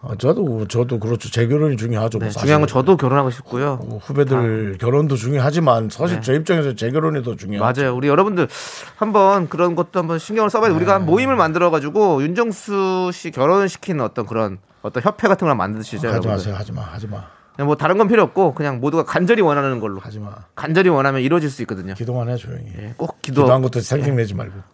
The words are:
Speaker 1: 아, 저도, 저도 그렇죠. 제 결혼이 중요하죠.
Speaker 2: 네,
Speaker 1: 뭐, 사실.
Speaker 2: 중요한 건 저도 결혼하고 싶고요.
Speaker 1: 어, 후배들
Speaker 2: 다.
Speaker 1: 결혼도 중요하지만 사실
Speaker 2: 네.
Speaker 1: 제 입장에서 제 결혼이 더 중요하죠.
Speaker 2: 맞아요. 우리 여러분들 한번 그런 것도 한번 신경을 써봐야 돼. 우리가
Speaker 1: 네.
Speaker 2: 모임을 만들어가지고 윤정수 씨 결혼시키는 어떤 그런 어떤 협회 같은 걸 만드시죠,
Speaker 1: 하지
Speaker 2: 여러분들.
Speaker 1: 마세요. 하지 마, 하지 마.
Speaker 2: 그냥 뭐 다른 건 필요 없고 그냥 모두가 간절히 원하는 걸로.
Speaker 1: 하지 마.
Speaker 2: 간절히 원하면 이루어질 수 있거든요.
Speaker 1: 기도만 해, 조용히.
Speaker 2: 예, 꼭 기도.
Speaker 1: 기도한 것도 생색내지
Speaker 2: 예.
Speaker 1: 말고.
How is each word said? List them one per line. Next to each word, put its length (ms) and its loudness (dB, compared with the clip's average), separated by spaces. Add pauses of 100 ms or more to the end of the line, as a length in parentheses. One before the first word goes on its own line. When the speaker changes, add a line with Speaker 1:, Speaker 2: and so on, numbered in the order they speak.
Speaker 1:
아, 140 -8
저도, 480 0
저도 320 -2
그렇죠. 320 -4
제 160 2
결혼이 300 2
중요하죠. 420 -2
Speaker 2:
네, 60 -2
Speaker 1:
뭐, 80 -4
사실. 80 -6
Speaker 2:
중요한 220 4
건 40 2
저도 300 4
결혼하고 340 2
싶고요. 480 -4 (100)
Speaker 1:
어, 140 -8
후배들 760 0
Speaker 2:
다. 60 -4
Speaker 1:
결혼도 300 2
중요하지만 760 2
사실 260 -2
Speaker 2:
네. 60 -6
Speaker 1:
제 120 0
입장에서 400 0
제 160 -4
결혼이 320 -2
더 140 -6
중요하죠. 460 -2
Speaker 2:
맞아요. 140 0
우리 120 0
여러분들 400 2 (480)
한번 520 2
그런 280 0
것도 240 -2
한번 180 -4
신경을 320 -2
써봐야 200 2
돼. 60 4
우리가 220 4
Speaker 1:
네. 60 0
Speaker 2:
모임을 320 4
만들어가지고 880 2
윤정수 880 -2
씨 180 -10
결혼시키는 720 0
어떤 220 -4
그런 320 -2 (240)
어떤 220 -6
협회 240 0
같은 180 2
걸 100 4
만드시죠, 420 -6
Speaker 1:
하지 100 -4
Speaker 2:
여러분들. 220 0
Speaker 1:
마세요. 260 -2
하지 160 -8
마, 100 -8
하지 240 -10
마. 160 -12 (320)
Speaker 2:
그냥 120 -4
뭐 100 2
다른 200 0
건 120 4
필요 160 4
없고 300 2
그냥 260 -4
모두가 240 0
간절히 360 2
원하는 380 2
걸로. 220 -6
Speaker 1:
하지 180 -14
마. 160 -12 (220)
Speaker 2:
간절히 320 2
원하면 320 2
이루어질 280 2
수 140 -8
있거든요. 320 -8
Speaker 1:
기도만 340 -4
해, 80 -4
조용히. 280 -12 (120)
Speaker 2:
예, 200 -14
꼭 260 -8
기도. 200 2
Speaker 1:
기도한 200 6
것도 160 -2
생색내지 540 0
Speaker 2:
예. 40 -6
Speaker 1:
말고. 180 -8 (200)